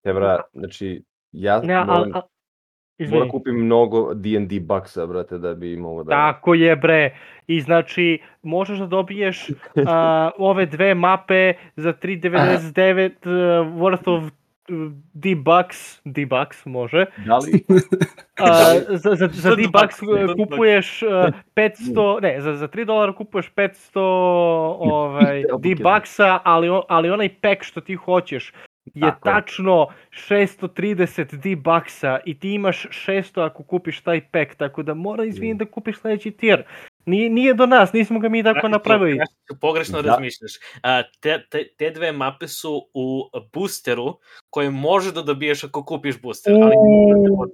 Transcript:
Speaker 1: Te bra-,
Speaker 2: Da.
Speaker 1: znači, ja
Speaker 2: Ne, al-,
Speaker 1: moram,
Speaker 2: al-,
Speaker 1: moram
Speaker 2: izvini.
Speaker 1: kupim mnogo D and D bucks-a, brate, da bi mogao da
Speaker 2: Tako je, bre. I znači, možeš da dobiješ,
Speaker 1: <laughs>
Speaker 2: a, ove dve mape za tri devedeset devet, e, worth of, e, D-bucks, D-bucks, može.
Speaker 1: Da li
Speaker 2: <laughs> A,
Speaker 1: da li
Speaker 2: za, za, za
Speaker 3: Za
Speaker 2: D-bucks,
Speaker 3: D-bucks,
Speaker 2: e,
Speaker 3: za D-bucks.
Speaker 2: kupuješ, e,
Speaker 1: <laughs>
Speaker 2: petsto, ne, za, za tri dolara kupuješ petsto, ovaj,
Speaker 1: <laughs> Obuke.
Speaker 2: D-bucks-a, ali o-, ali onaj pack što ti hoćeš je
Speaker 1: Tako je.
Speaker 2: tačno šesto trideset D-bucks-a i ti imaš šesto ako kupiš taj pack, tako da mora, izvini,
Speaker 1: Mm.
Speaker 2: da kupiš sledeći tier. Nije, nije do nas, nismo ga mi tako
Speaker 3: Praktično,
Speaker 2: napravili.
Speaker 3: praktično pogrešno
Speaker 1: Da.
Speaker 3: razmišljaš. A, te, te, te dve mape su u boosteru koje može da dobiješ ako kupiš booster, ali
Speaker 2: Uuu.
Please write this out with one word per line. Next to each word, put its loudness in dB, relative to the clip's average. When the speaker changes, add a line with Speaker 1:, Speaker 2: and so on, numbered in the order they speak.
Speaker 1:
Te -4
bra-, -2
Speaker 2:
Da. -4
Speaker 1:
znači, -12
ja 0
Speaker 2:
Ne, -4
al-, 0
Speaker 1:
moram, 2
Speaker 2:
al-, -6
Speaker 1:
moram -8
Speaker 2:
izvini. 0
Speaker 1:
kupim -6
mnogo 2
D -4
and -2
D -4
bucks-a, -6
brate, -8
da -6
bi -10
mogao -10
da -8
Speaker 2:
Tako 0
je, 4
bre. 0
I -2
znači, 0
možeš -6
da -8
dobiješ, -4
Speaker 1:
<laughs> -2
Speaker 2:
a, 2
ove 0
dve 0
mape 2
za -2
tri -8
devedeset 0
devet, 0
e, -6
worth 0
of, 0
e, -12
D-bucks, 0
D-bucks, -6
može. 0
Speaker 1:
Da 2
li 2
Speaker 2:
<laughs> -8
A, 4
Speaker 1:
da 8
li 4
Speaker 2:
za, -2
za, 2
za 0
Speaker 3:
Za 0
Speaker 2:
D-bucks, 2
Speaker 3:
D-bucks, -12
Speaker 2:
e, 0
Speaker 3:
za -2
D-bucks. -4
Speaker 2:
kupuješ, 0
e, -4
Speaker 1:
<laughs> 0
Speaker 2:
petsto, 0
ne, -2
za, -4
za -8
tri -8
dolara 0
kupuješ -8
petsto, -4
ovaj, -2
Speaker 1:
<laughs> 0
Obuke. -4
Speaker 2:
D-bucks-a, 2
ali 4
o-, 0
ali 2
onaj -2
pack -2
što -14
ti -12
hoćeš -4
je -14
Speaker 1:
Tako 0
je. 2
Speaker 2:
tačno 2
šesto -2
trideset -4
D-bucks-a -2
i -10
ti -8
imaš -4
šesto -6
ako -6
kupiš -6
taj -2
pack, -4
tako -8
da -6
mora, -6
izvini, -6
Speaker 1:
Mm. -10
Speaker 2:
da -4
kupiš -10
sledeći -6
tier. 0
Nije, 0
nije 2
do 4
nas, 6
nismo 0
ga -2
mi -2
tako 2
Speaker 3:
Praktično, 0
Speaker 2:
napravili. 2
Speaker 3:
praktično -8
pogrešno -4
Speaker 1:
Da. -2
Speaker 3:
razmišljaš. -2
A, 0
te, -4
te, -8
te -4
dve -6
mape -8
su -10
u -6
boosteru -6
koje -2
može 0
da -8
dobiješ -4
ako -10
kupiš -6
booster, -2
ali 8
Speaker 2:
Uuu. 6